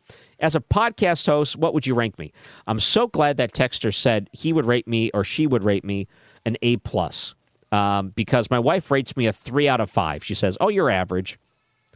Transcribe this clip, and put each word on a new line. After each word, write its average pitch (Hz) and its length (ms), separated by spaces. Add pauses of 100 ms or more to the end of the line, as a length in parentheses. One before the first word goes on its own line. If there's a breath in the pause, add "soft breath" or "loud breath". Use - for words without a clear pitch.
(400 loud breath)
"As 156 160
a 147 60
podcast 208 640
host, 147 300
what 160 180
would 147 120
you 131 80
rank 117 240
me?" 76 140 (360 loud breath)
I'm 110 120
so 233 280
glad 147 300
that 123 160
texter 120 400
said 110 380
he 165 220
would 151 120
rate 120 220
me 117 260
or 101 100
she - 220
would 123 180
rate 101 200
me 98 240 (380 soft breath)
an 113 160
A 120 160
plus, - 580 (360)
um, 101 380
because 113 400
my 123 100
wife 156 300
rates 135 280
me 127 80
a 110 80
three 143 340
out 127 140
of 101 100
five. 78 320
She - 120
says, 95 260
"Oh, 196 80
you're 180 200
average." 92 480 (580 soft breath)